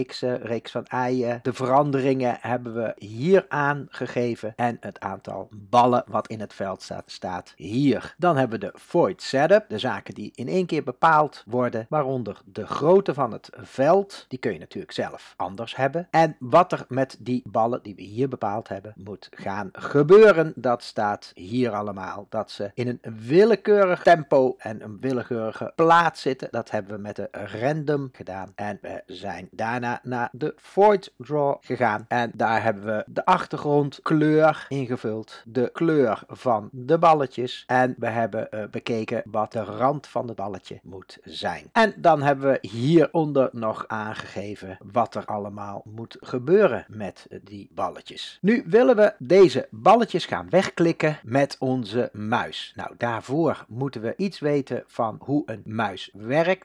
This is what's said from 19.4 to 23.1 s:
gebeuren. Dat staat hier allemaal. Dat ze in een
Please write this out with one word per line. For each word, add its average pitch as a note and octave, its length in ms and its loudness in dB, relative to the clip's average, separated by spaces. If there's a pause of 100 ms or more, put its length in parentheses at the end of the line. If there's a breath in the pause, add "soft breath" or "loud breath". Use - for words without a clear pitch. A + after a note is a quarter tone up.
gebeuren. E3 840 6
Dat A#2+ 280 -2
staat - 520 -4
hier A#2 360 -4
allemaal. G2 580 -8
Dat G#2+ 220 -8
ze G2+ 220 -10
in B2 140 -6
een A2+ 320 -10